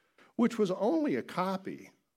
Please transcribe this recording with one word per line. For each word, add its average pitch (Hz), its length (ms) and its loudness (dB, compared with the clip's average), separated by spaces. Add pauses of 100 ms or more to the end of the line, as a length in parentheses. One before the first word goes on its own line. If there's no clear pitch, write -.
(380)
which 233 200 2
was 202 140 2
only 226 440 2
a 110 60 0
copy 185 720 -6 (260)